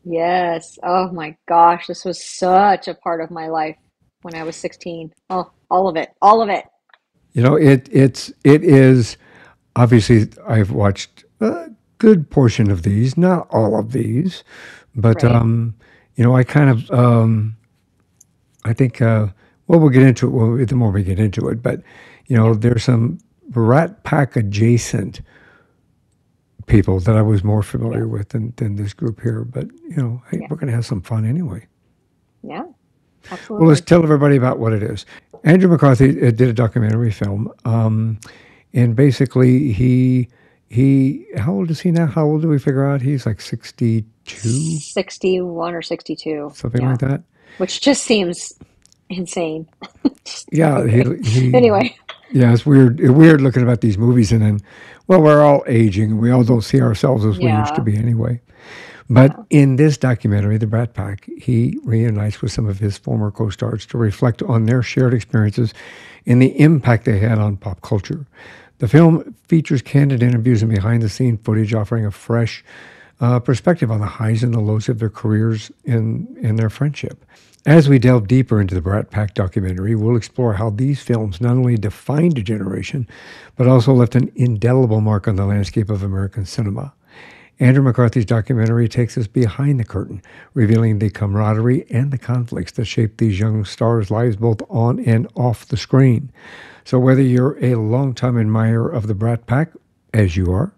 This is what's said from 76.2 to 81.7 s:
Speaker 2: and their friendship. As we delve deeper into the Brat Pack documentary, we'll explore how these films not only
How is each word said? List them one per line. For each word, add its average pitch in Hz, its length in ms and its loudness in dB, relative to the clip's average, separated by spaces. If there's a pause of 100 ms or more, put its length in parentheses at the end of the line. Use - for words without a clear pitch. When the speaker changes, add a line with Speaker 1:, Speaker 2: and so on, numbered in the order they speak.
Speaker 2:
and 110 160 -2
their 113 120 -2
friendship. - 560 -8 (400)
As 147 220 6
we 139 100 6
delve 120 300 2
deeper 123 320 0
into 92 160 -2
the 90 60 -2
Brat 98 280 -4
Pack 107 260 -6
documentary, 95 600 -4
we'll 113 220 0
explore 117 360 -4
how 110 160 -4
these 131 320 -4
films 107 380 -6
not 120 160 0
only 123 220 0